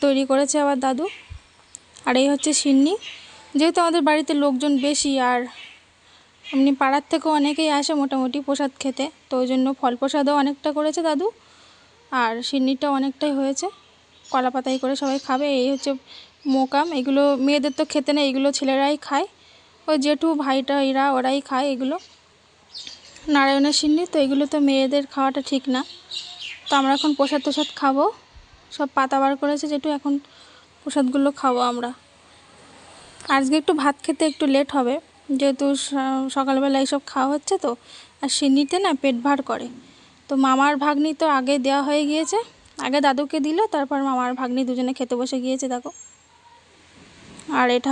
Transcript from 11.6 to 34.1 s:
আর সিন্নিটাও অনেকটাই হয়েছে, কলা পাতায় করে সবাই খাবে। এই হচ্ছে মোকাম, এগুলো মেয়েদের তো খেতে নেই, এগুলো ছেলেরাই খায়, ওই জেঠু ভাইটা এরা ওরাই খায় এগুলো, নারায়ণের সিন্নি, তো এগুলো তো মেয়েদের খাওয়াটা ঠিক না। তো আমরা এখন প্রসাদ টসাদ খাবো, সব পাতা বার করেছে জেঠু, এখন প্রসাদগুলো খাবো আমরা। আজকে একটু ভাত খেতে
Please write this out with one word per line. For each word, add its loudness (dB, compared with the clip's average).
আর 0
সিন্নিটাও 0
অনেকটাই -2
হয়েছে, -2
কলা 0
পাতায় -2
করে -2
সবাই 0
খাবে। 0
এই 0
হচ্ছে -2
মোকাম, 0
এগুলো 2
মেয়েদের 0
তো 0
খেতে -2
নেই, 2
এগুলো 0
ছেলেরাই 0
খায়, 0
ওই 2
জেঠু 0
ভাইটা 0
এরা 2
ওরাই 0
খায় 0
এগুলো, -4
নারায়ণের 4
সিন্নি, 2
তো 0
এগুলো 2
তো 0
মেয়েদের 2
খাওয়াটা -2
ঠিক 0
না। -2
তো -4
আমরা 2
এখন 0
প্রসাদ 0
টসাদ -2
খাবো, 2
সব -4
পাতা 2
বার 2
করেছে 0
জেঠু, -2
এখন -2
প্রসাদগুলো 0
খাবো 0
আমরা। -6
আজকে 2
একটু 2
ভাত 2
খেতে -2